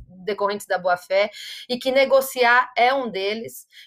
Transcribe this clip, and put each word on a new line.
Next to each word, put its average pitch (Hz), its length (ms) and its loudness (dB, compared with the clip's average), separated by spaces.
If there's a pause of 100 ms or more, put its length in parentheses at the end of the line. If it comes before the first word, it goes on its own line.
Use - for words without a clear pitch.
(240)
decorrentes 202 440 -4
da 185 100 0
boa-fé, 185 520 0 (380)
e 247 120 -4
que 262 100 -2
negociar 254 840 2
é 247 180 4
um 262 160 -4
deles. 202 560 -6 (200)